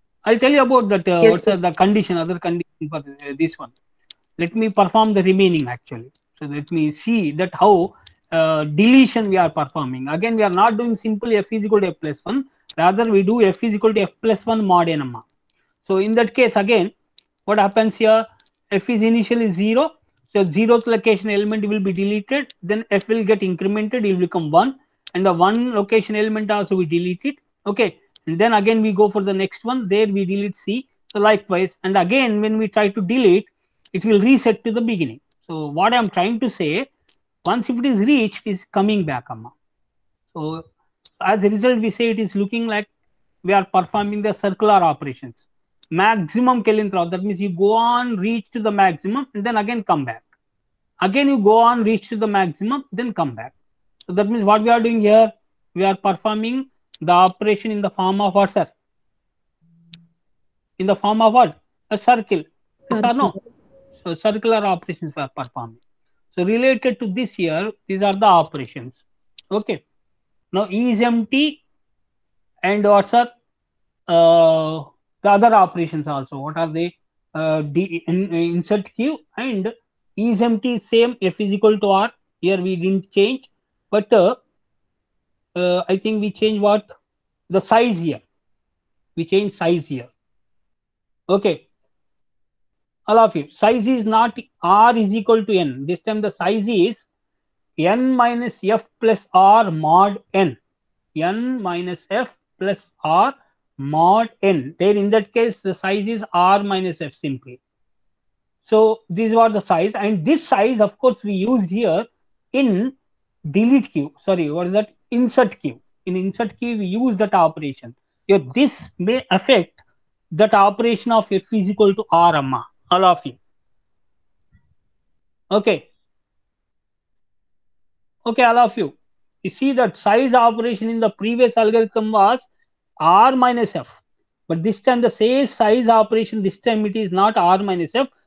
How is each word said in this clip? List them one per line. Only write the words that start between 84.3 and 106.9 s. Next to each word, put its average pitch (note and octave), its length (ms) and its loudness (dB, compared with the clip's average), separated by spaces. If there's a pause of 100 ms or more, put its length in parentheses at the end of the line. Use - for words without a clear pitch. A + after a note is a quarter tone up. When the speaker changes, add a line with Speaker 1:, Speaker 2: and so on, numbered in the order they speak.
Speaker 1:
uh, F3+ 340 0
I G3 80 2
think G#3+ 240 -4
we G3+ 120 -4
change A3 280 -2
what? G3+ 260 2 (640)
The F3+ 100 2
size A#3 380 2
here. D#3+ 220 -6 (960)
We E3 80 -4
change G3 300 -2
size E3+ 320 -2
here. B2 220 -10 (1200)
Okay. F#3+ 400 -2 (1400)
All A3 120 4
of A3 160 4
you, D3 160 -8
size A3 360 0
is B3 180 0
not A3 340 0 (240)
R G#3 340 4
is G3+ 160 0
equal A3 320 0
to A3 120 -4
N. C#3 300 -4
This F3+ 160 -6
time G#3+ 180 -4
the G#3 100 -4
size G3+ 380 -4
is G#3+ 280 0 (800)
N A#3+ 380 0
minus A#3+ 480 -2
F A3 220 0 (160)
plus A3 180 2 (140)
R G3 380 4
mod E3+ 520 2 (100)
N. F3 240 0 (600)
N A3+ 440 -4
minus F3+ 400 -6 (100)
F A3+ 180 -4 (300)
plus G3 200 -4 (240)
R F#3 320 2 (420)
mod E3+ 520 2 (140)
N. E3 360 -2
There G3+ 180 2
in G3+ 140 0
that G#3+ 220 0
case, A#3 280 -2
the F#3+ 140 -6
size G3+ 320 -4
is A3 260 -8
R F#3 300 2
minus F#3+ 380 -6